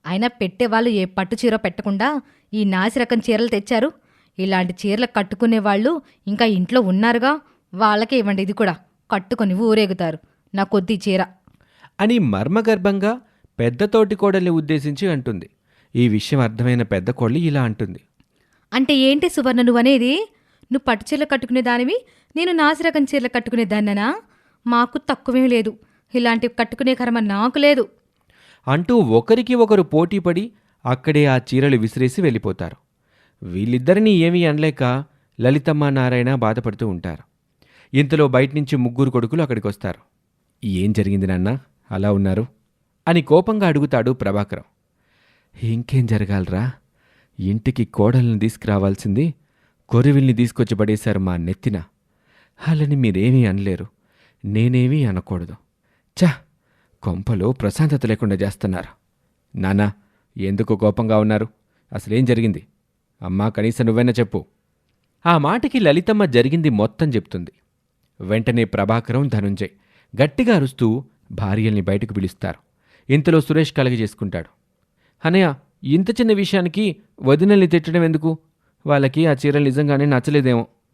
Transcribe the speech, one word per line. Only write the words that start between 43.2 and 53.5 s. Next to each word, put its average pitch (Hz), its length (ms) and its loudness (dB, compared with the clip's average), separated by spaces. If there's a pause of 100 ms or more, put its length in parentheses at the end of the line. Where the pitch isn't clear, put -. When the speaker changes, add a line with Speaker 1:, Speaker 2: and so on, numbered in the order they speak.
Speaker 2:
కోపంగా 185 460 2
అడుగుతాడు 139 440 0
ప్రభాకరం. 101 520 -4 (1000)
"ఇంకేం 117 420 -2
జరగాలరా? 101 640 -2 (680)
ఇంటికి 110 460 -2
కోడల్ని 117 540 2
తీసుకురావాల్సింది 104 960 -2 (560)
కొరివిల్ని 135 440 4
తీసుకొచ్చి 117 440 0
పడేశారు 107 420 0
మా 90 180 -2
నెత్తిన. 90 460 -6 (840)
వాళ్ళని 151 280 0
మీరేమీ 120 500 2
అనలేరు, 98 420 -4 (580)